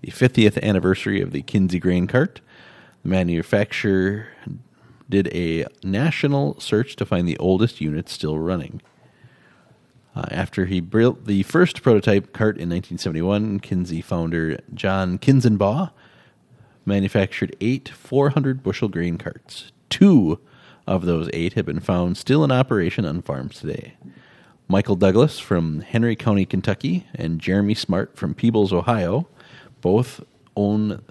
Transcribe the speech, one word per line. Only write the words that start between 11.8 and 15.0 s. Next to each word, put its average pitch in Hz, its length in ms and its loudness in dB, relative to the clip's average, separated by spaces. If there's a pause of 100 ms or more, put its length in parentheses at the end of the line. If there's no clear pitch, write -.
prototype 104 500 4
cart 107 240 0
in 85 140 -6
nineteen 87 280 -4
seventy-one, 98 640 -2
Kinsey 87 400 -4
founder 82 580 -4 (140)
John 95 460 -2